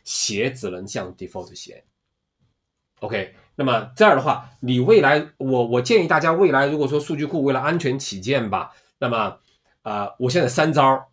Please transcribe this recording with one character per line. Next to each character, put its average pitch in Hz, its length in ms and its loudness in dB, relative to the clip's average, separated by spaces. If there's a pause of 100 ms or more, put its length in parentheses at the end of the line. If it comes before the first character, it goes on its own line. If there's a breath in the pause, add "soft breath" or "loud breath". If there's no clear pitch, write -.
写 113 460 -4
只 127 180 -10
能 90 180 -10
向 95 300 -10
default - 380 -14
写。 - 300 -20 (1160)
OK， 104 340 -6 (220 soft breath)
那 139 80 -4
么 113 320 -2
这 214 80 4
样 196 100 6
的 131 80 2
话， - 280 -4 (100)
你 123 200 0
未 202 200 6
来， 151 380 2
我， 131 280 0
我 120 140 0
建 190 240 2
议 160 40 -4
大 160 120 2
家 165 120 2
未 175 200 4
来 139 140 4
如 147 100 -2
果 147 100 0
说 147 140 -2
数 147 160 -6
据 143 80 -4
库 147 180 -2
为 135 120 2
了 127 60 -2
安 160 180 -2
全 135 200 -2
起 101 220 -10
见 117 300 -2
吧， 90 220 -4 (260 soft breath)
那 131 100 -4
么 113 300 -4 (440)
呃， 104 360 -8
我 127 120 -2
现 170 100 0
在 131 80 2
三 160 240 0
招 135 400 4